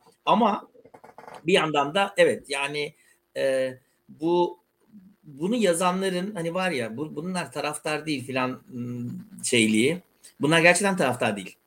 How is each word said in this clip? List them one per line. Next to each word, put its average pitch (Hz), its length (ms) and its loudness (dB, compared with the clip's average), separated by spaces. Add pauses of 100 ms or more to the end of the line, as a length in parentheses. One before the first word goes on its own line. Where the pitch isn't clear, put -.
(260)
Ama 202 420 2 (760)
bir 170 100 0
yandan 151 420 2
da 196 220 0
evet, 131 320 2
yani, 147 440 -6 (440)
e, 135 360 -2 (360)
bu, 170 500 0 (640)
bunu 156 320 -4
yazanların 185 800 0
hani 165 180 -4
var 185 180 -2
ya, 113 260 -4
bu, 147 180 -8
bunlar 170 360 -6
taraftar 151 540 -6
değil 135 200 -4
filan, 127 360 -4 (120)
ım, 120 520 -8 (180)
şeyliği. 113 540 4 (440)
Bunlar 156 180 4
gerçekten 180 380 4
taraftar 120 380 0
değil. 92 200 -10 (120)